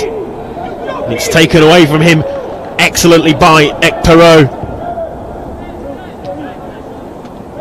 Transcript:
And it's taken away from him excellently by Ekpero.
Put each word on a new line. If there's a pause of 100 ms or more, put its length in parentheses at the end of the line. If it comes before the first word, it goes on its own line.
And
it's
taken
away
from
him (560)
excellently
by (160)
Ekpero. (3000)